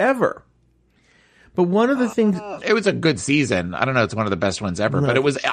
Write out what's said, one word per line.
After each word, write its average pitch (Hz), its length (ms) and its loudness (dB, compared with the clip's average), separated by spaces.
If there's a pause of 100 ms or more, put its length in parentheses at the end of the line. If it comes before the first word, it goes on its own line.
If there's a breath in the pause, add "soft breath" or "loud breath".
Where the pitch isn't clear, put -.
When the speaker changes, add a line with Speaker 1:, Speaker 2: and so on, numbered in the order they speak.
Speaker 1:
ever." 240 420 0 (1120 soft breath)
But 180 100 2
one 208 260 2
of 277 80 0
the 247 100 2
things 214 280 2
Speaker 2:
Uh, - 280 -10
it 202 80 0
was 214 140 0
a 185 60 2
good 139 260 0
season. 107 560 0
I - 100 -2
don't 131 100 0
know. 120 100 2
It's 104 100 -4
one 107 120 -2
of 101 40 -2
the 98 60 -2
best 95 240 -2
ones 90 200 -4
ever, 104 200 0
but 143 80 0
Speaker 1:
Look. 120 80 2
Speaker 2:
it 131 80 2
was, 139 140 0 (140)